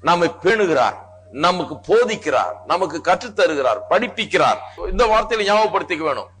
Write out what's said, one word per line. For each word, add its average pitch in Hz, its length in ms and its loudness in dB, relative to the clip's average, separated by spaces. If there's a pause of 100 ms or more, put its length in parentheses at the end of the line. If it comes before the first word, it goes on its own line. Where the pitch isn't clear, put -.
நம்மை 170 280 2 (120)
பேணுகிறார், 165 560 2 (480)
நமக்கு 160 300 -2 (120)
போதிக்கிறார், 156 640 0 (140)
நமக்கு 165 320 -2 (100)
கற்றுத்தருகிறார், 165 800 0
படிப்பிக்கிறார். 180 680 0 (320)
இந்த 233 120 2 (100)
வார்த்தையில 220 360 0
ஞாபகப்படுத்திக்க 185 600 0
வேணும். 107 300 -6